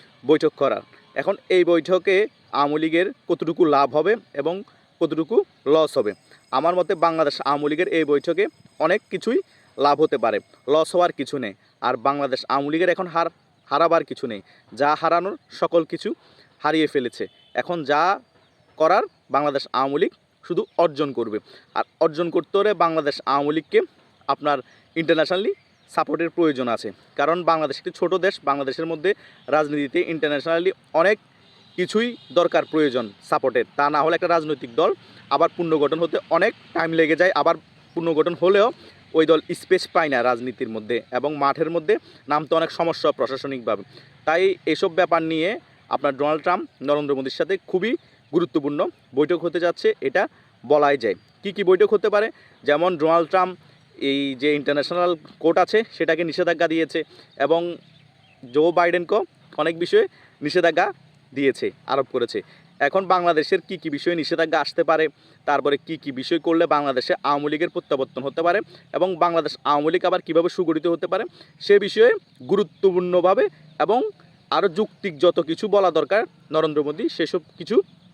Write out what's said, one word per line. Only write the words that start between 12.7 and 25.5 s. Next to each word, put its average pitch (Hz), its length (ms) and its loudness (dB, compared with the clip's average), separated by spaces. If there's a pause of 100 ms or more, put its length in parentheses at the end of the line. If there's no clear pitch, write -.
লীগের 175 220 2
এখন 185 200 -4
হার, 165 140 0 (420)
হারাবার 160 400 2
কিছু - 220 -8
নেই, 101 80 -10 (400)
যা 143 100 2 (100)
হারানোর 170 340 0 (260)
সকল 170 220 2 (100)
কিছু 175 180 -8 (520)
হারিয়ে 156 300 2
ফেলেছে। 120 320 -4 (360)
এখন 175 160 -4 (140)
যা 147 120 2 (760)
করার 175 240 4 (300)
বাংলাদেশ 143 300 0 (140)
আওয়ামী 139 240 0
লীগ 220 100 -2 (320)
শুধু 170 180 -2 (220)
অর্জন 147 240 -2 (100)
করবে, 110 200 -4 (400)
আর 113 60 -2 (200)
অর্জন 165 300 -2
করতে 170 260 -2
হলে 208 100 2 (140)
বাংলাদেশ 160 320 0 (160)
আওয়ামী 143 240 0
লীগকে 202 240 0 (520)
আপনার 143 260 -2 (420)
ইন্টারন্যাশনালি 165 520 0 (380)